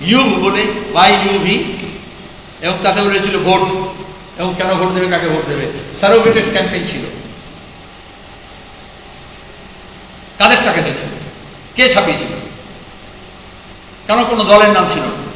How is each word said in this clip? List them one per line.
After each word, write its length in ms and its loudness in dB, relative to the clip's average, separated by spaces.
ইউভ 180 4
বলে, 180 0
ওয়াই 180 6
ইউ 120 2
ভি, 100 2
এবং 100 0
তাতে 220 2
বলেছিল 280 0
ভোট, 160 4
এবং 200 -2
কেন 100 0
ভোট 160 2
দেবে, 180 0
কাকে 200 0
ভোট 180 -2
দেবে, 140 -4
সারোগেটেড 560 4
ক্যাম্পেইন 360 -2
ছিল। 120 -8
কাদের 280 6
টাকা 180 0
হয়েছিল, 260 -6
কে 80 4
ছাপিয়েছিল, 400 0
কেন 120 2
কোনো 100 0
দলের 260 8
নাম 180 2
ছিল 180 -2
না? 60 -10